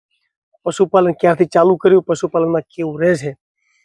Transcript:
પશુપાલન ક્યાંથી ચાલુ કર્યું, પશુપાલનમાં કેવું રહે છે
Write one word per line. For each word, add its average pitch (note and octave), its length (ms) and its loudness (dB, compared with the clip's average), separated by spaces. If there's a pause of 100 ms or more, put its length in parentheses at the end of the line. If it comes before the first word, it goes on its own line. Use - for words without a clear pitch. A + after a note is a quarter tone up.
(640)
પશુપાલન F3 480 0
ક્યાંથી E3+ 320 0
ચાલુ F3 320 2
કર્યું, F#3 260 2
પશુપાલનમાં E3 580 -2
કેવું D#3 400 -10
રહે F3 140 0
છે C#3+ 160 -8 (540)